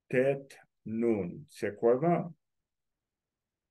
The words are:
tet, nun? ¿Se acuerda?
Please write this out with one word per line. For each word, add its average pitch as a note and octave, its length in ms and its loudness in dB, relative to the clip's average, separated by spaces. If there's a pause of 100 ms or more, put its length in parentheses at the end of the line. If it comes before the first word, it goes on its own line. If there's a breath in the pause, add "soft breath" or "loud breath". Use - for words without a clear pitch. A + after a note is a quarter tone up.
tet, C#3 460 0 (320)
nun? A2 640 -2
¿Se - 180 -6
acuerda? B2+ 640 2 (1400)